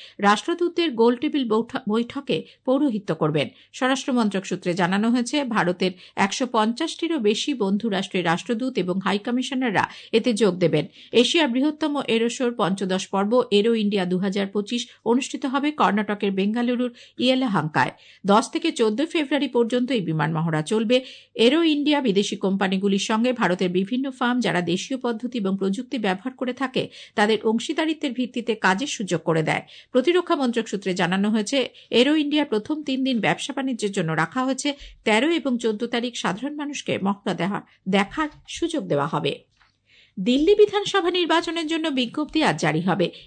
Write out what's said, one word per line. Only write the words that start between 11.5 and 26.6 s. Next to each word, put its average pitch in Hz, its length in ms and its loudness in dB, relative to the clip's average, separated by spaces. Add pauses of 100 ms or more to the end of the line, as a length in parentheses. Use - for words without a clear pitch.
এরো 226 220 2
শোর 240 260 -2
পঞ্চদশ 190 520 0
পর্ব 208 440 2
এরো 208 240 4
ইন্ডিয়া 208 300 0
দু 180 140 0
হাজার 196 280 -2
পঁচিশ 208 420 -4 (160)
অনুষ্ঠিত 247 420 0
হবে 277 240 0
কর্ণাটকের 208 600 0
বেঙ্গালুরুর 240 600 0 (260)
ইয়েলাহাঙ্কায়। 202 720 2 (360)
দশ 202 240 4
থেকে 320 220 -2
চোদ্দ 233 340 0
ফেব্রুয়ারি 294 420 0
পর্যন্ত 240 420 0
এই 247 100 0
বিমান 160 320 -2
মহড়া 160 300 0
চলবে। 226 420 2 (300)
এরো 277 280 4
ইন্ডিয়া 294 380 2
বিদেশি 196 360 0
কোম্পানিগুলির 196 640 0
সঙ্গে 226 340 0
ভারতের 185 380 0
বিভিন্ন 247 400 -2
ফার্ম, 247 300 0
যারা 175 200 0
দেশীয় 180 380 -2
পদ্ধতি 240 400 -4
এবং 190 140 0
প্রযুক্তি 196 460 -2
ব্যবহার 208 340 -2
করে 247 200 -6
থাকে, 262 360 -4 (260)